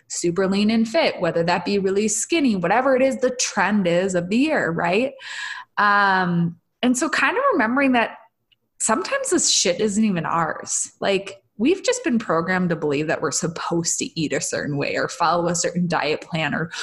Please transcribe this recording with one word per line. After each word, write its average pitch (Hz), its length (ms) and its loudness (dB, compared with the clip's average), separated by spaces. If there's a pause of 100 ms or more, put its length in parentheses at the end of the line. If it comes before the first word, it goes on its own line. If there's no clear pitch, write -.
super 175 380 0
lean 202 220 2
and 226 180 2
fit, 285 340 0
whether 170 220 0
that 175 200 0
be 202 160 0
really 196 300 2
skinny, 277 460 2
whatever 220 400 2
it 247 60 2
is 269 160 2
the 254 140 0
trend 202 560 0
is 185 280 2
of 175 140 0
the 214 80 2
year, 254 320 2
right? 175 440 0 (640)
Um, 185 800 2 (240)
and 254 160 2
so 320 120 -2
kind 302 280 0
of 523 60 0 (100)
remembering 262 400 2
that 233 240 0 (600)
sometimes 508 500 -2
this 349 200 2
shit 180 300 2
isn't 214 240 0
even 180 220 0
ours. - 720 -4
Like, 196 420 -2 (160)
we've 302 260 0
just 494 200 -2
been 240 160 2
programmed 180 500 0
to 165 60 0
believe 151 320 -2
that 156 140 -2
we're 160 100 -2
supposed 170 680 -4
to - 200 -6
eat 143 140 -2
a 139 80 -2
certain - 360 -4
way - 180 -4
or 135 120 -2
follow 170 400 0
a 175 80 0
certain 175 320 -2
diet 151 340 -2
plan 156 320 -4
or 156 180 -4 (120)